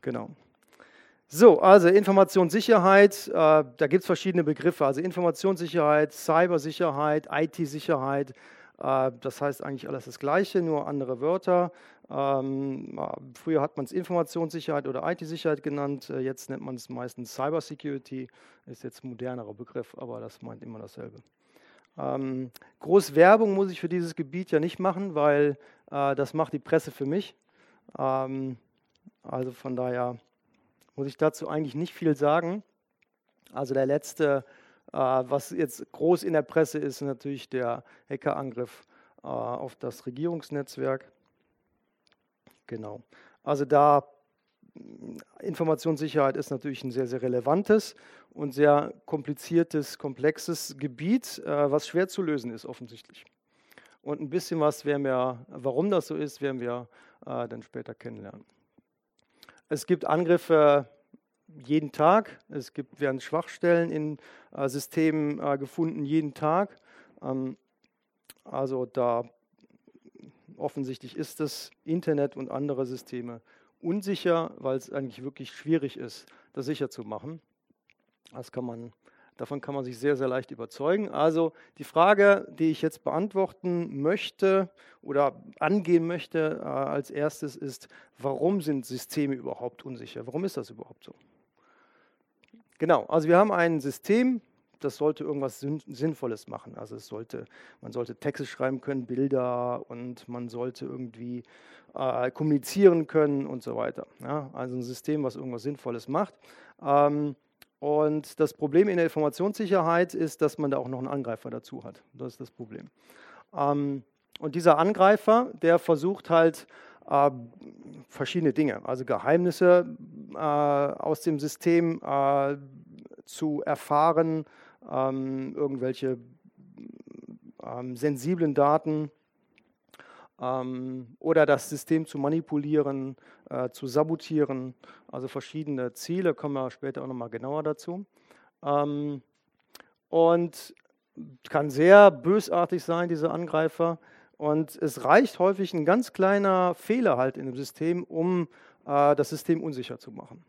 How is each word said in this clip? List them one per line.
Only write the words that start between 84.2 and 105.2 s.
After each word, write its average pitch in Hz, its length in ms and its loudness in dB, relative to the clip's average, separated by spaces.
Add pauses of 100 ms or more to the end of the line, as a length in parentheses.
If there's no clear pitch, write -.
oder 143 400 0 (180)
angehen 170 480 2
möchte, 160 540 -4
äh, - 40 -10
als 139 460 -4
erstes 147 440 -6
ist, - 320 -14 (300)
warum 160 440 -2
sind 143 240 -2
Systeme 139 500 -6
überhaupt 123 500 -10
unsicher? 117 420 -14
Warum 151 180 -6
ist 190 120 -6
das 113 120 -10
überhaupt - 340 -20
so? - 100 -20 (1700)
Genau, 156 260 2
also 156 220 0
wir 170 100 6
haben 208 140 4
ein 170 280 2
System, 220 640 0 (380)
das 143 180 -6
sollte 151 260 -2
irgendwas 139 360 -6
Sinn-, 143 280 -6
Sinnvolles 131 600 -6
machen. 110 280 -14
Also 113 200 -14
es 110 120 -18
sollte, 117 380 -12 (360)
man 113 120 -16
sollte 117 220 -8
Texte 143 300 -6
schreiben 131 360 -6
können, 135 240 -6
Bilder 123 840 -2
und 123 380 -14
man 120 220 -10
sollte 120 360 -10
irgendwie, 120 580 -12 (520)
äh, 127 360 -2
kommunizieren 156 760 4
können 147 380 0
und 135 180 -10
so 120 140 -8
weiter. - 300 -6 (120)
Ja, 139 340 -8
also 127 220 -8
ein 127 60 -6
System, 139 420 -6